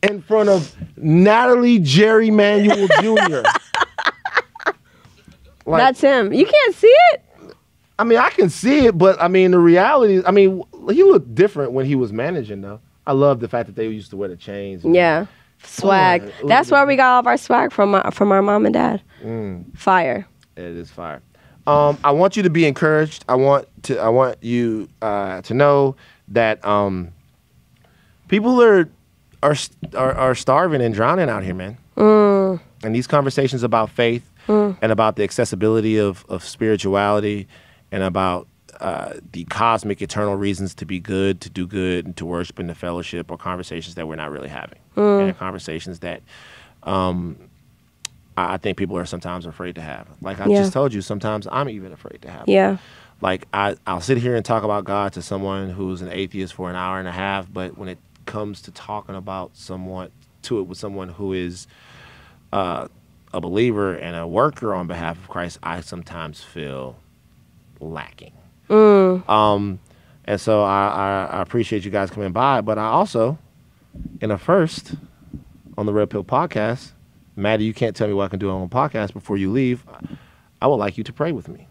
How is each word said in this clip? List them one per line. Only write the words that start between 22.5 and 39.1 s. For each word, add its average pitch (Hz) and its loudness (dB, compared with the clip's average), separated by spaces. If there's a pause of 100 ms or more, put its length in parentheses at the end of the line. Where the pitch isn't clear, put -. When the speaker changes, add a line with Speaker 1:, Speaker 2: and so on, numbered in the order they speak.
Speaker 1:
encouraged. 156 0
I 127 2
want 135 2 (180)
to, 123 -4
I 110 0
want 123 2
you, 117 -2 (120)
uh, 101 -4
to 117 -8
know 139 4 (320)
that, 110 0
um, 98 0 (1200)
people 240 2
are, 202 6 (520)
are, 147 2
st-, - -12
are, 131 -2
are 127 0
starving 147 0
and 117 0
drowning 139 2
out 104 -4
here, 95 -6
man. 92 -10 (180)
Speaker 2:
Mm. 202 4 (240)
Speaker 1:
And 110 -4
these 123 -2
conversations 135 0
about 113 0
faith 120 -2 (200)
Speaker 2:
Mm. 208 2
Speaker 1:
and 110 0
about 110 2
the 104 -2
accessibility 110 0
of, 101 -2
of 90 -10
spirituality 104 -2 (460)
and 95 -4
about, 92 -2 (360)
uh, 85 -8 (180)